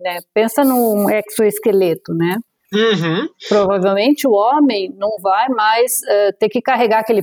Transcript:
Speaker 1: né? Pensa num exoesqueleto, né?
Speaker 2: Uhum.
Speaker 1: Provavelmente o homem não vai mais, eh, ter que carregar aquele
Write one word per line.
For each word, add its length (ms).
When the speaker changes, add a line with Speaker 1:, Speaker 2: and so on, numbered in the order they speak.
Speaker 1:
né? 200
Pensa 320
num 460
exoesqueleto, 1040
né? 220
Speaker 2:
Uhum. 560
Speaker 1:
Provavelmente 800
o 60
homem 640
não 140
vai 300
mais, 580
eh, 240
ter 160
que 120
carregar 400
aquele 220